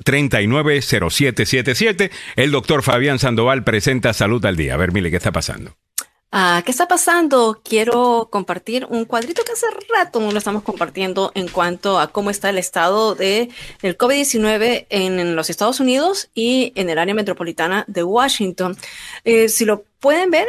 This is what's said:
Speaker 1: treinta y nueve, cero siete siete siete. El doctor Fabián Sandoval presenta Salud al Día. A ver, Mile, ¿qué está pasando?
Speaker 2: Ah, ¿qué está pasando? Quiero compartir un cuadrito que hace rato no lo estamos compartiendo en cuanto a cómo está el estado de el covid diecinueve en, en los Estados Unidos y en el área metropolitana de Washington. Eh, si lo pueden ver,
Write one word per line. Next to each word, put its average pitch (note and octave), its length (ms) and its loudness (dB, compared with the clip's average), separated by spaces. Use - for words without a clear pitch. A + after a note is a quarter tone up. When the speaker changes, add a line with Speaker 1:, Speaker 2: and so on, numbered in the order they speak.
Speaker 1:
treinta C3 380 2
y G2+ 60 2
nueve, D3 340 2
cero G2 280 0
siete B2 360 0
siete B2+ 300 0
siete. G3+ 360 0
El C#3 160 2
doctor C#3 320 2
Fabián C3 360 2
Sandoval B2 440 2
presenta A#2+ 480 2
Salud A2 340 0
al F#2 120 0
Día. C#2 160 -2
A C#2 40 -2
ver, F2 140 0
Mile, F2+ 200 0
¿qué E2+ 40 0
está F2+ 160 -2
pasando? - 460 -8
Speaker 2:
Ah, F3 360 2
¿qué B3+ 60 -2
está F4 180 0
pasando? D#4 760 2
Quiero A#3 680 2
compartir G#3 600 -4
un A3+ 160 -2
cuadrito B3 400 -4
que A#4+ 80 -6
hace A#4 140 -2
rato F4 240 0
no G#3+ 100 0
lo G3+ 80 -2
estamos G#3 260 -4
compartiendo F#3+ 720 -2
en F#3 140 -4
cuanto F3+ 500 0
a D#3 140 0
cómo G3+ 180 -2
está G3+ 200 -2
el G3 80 0
estado F#3+ 580 0
de G3+ 320 0
el F3+ 140 -2
covid B3 200 2
diecinueve A3 720 0
en, F#3 320 0
en E3+ 160 -2
los D#3+ 120 -4
Estados G#3+ 300 0
Unidos C#4+ 560 0
y A#3+ 400 0
en F#3+ 140 -2
el D#3+ 100 0
área F#3+ 160 0
metropolitana F3+ 720 -2
de F#3+ 160 -4
Washington. F#3 720 0
Eh, A3+ 240 4
si A3 160 -2
lo G#3 220 0
pueden E4 280 2
ver, E4 200 2